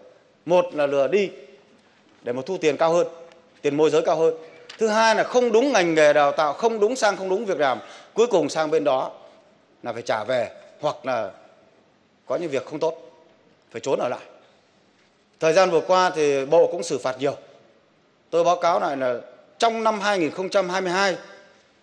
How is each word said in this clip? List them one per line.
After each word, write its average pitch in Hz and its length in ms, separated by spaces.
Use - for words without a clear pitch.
Một 175 280
là 147 140
lừa 139 200
đi 185 220
để 120 120
mà 131 120
thu 185 120
tiền 151 200
cao 165 160
hơn, 170 140
tiền 143 160
môi 156 120
giới 151 120
cao 170 140
hơn. 160 180
Thứ 220 100
hai 220 280
là 190 80
không 247 280
đúng 240 200
ngành 175 240
nghề 151 180
đào 143 180
tạo, 147 220
không 226 260
đúng 220 160
sang, 208 220
không 190 120
đúng 208 160
việc 175 140
làm. 127 200
Cuối 226 140
cùng 165 220
sang 156 220
bên 156 120
đó 139 280
là 120 100
phải 117 80
trả 113 220
về 117 280
hoặc 147 260
là 113 260
có 127 100
những 160 140
việc 131 160
không 151 140
tốt, 160 320
phải 113 100
trốn 151 180
ở 196 100
lại. 117 120
Thời 160 140
gian 185 160
vừa 165 120
qua 185 280
thì 143 360
Bộ 160 260
cũng 180 120
xử 147 140
phạt 127 220
nhiều. 139 160
Tôi 170 140
báo 170 120
cáo 175 240
lại 160 180
là 127 220
trong 226 240
năm 220 160
hai 202 200
nghìn 151 120
không 190 180
trăm 185 200
hai 190 120
mươi 185 100
hai, 190 260